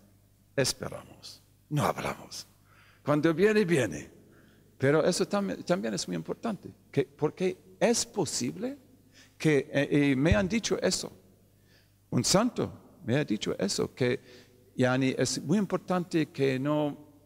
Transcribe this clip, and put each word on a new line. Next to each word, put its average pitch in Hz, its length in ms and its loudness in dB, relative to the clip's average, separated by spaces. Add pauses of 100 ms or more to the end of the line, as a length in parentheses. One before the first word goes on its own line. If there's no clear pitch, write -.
(560)
esperamos, - 840 -6 (260)
no 147 160 0
hablamos. - 640 -6 (580)
Cuando 151 300 2
viene, 208 320 4
viene". 110 500 0 (640)
Pero 143 260 4
eso 180 220 0
tam-, 196 380 -4
también 202 300 -2
es - 120 -4
muy 180 100 -4
importante, 170 540 -6 (200)
que, 143 140 0
porque - 760 -4
es 226 240 2
posible 214 720 -4 (640)
que, 147 340 2
eh, 143 380 2
y 131 60 2
me 156 180 4
han 202 140 2
dicho - 340 -2
eso. - 280 -2 (1000)
Un 123 120 2
santo - 840 0
me 117 100 2
ha 151 80 0
dicho - 340 -4
eso, - 360 -4
que, 123 260 0 (560)
yani, 127 400 2
es - 260 0
muy 165 140 0
importante 180 680 -2
que 135 320 0
no 147 400 -2 (280)